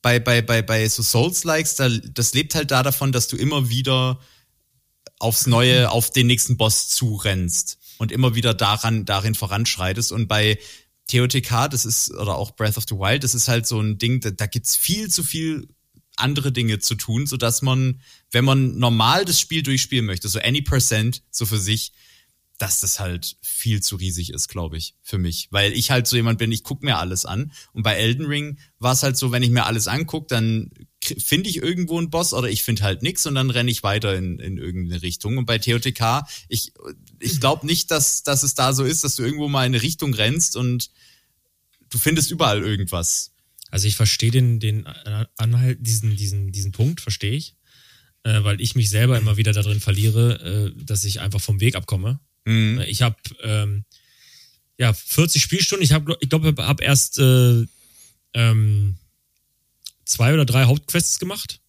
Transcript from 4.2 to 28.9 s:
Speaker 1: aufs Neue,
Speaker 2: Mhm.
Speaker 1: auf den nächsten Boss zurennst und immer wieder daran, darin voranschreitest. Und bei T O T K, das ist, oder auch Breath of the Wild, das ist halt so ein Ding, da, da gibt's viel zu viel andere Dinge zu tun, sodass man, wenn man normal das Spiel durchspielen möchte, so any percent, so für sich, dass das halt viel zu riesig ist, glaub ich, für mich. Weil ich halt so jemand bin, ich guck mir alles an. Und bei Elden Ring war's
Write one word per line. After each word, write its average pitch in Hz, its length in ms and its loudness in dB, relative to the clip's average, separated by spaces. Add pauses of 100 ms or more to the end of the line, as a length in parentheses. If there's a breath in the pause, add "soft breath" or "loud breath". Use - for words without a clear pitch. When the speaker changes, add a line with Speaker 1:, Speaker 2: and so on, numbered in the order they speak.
Speaker 1:
aufs 113 300 0
Neue, 127 340 6
Speaker 2:
Mhm. 120 60 6
Speaker 1:
auf 113 240 0
den 120 160 2
nächsten 120 300 2
Boss - 320 2
zurennst 95 880 -2 (180 loud breath)
und 110 140 -4
immer 123 240 2
wieder 117 180 0
daran, 107 520 0
darin 101 280 0
voranschreitest. 101 760 -2
Und 107 160 -2
bei 107 320 2 (480 loud breath)
T 123 140 2
O 127 60 2
T 127 140 0
K, 123 260 0
das 131 180 -2
ist, - 260 -2
oder 98 240 -4
auch 92 160 -6
Breath 107 260 -2
of 110 100 -6
the 104 80 -6
Wild, 107 280 0
das 123 100 0
ist 120 140 0
halt 117 180 0
so 113 140 -2
ein 107 180 -2
Ding, 120 220 0
da, 113 120 -4
da 101 140 -6
gibt's - 300 -4
viel 208 340 -2
zu 175 140 -2
viel 160 440 -4 (480)
andere 139 360 -2
Dinge 117 280 0
zu - 160 -2
tun, 117 300 -2
sodass 123 380 -2
man, 131 380 0 (280 loud breath)
wenn 127 160 2
man 135 320 2
normal 123 480 4
das 175 140 2
Spiel 160 240 -2
durchspielen 127 420 0
möchte, 95 240 -4
so 98 100 -2
any 135 220 0
percent, 123 720 0
so - 140 -4
für 107 120 -2
sich, 104 340 -2 (680 soft breath)
dass 95 220 -2
das - 180 -2
halt 87 420 -6
viel 107 400 -2
zu - 140 -4
riesig 87 340 -6
ist, - 180 -6
glaub 82 280 -8
ich, 80 260 -8
für - 160 -6
mich. 85 320 -2
Weil 101 240 2
ich 123 160 -2
halt 127 160 2
so 123 100 0
jemand 113 220 2
bin, 113 140 0
ich 131 120 -4
guck - 200 -8
mir 117 160 0
alles 90 260 -4
an. 139 260 -6 (220 loud breath)
Und 107 80 -6
bei 107 140 0
Elden 120 320 0
Ring 147 320 -6 (180 loud breath)
war's 127 240 0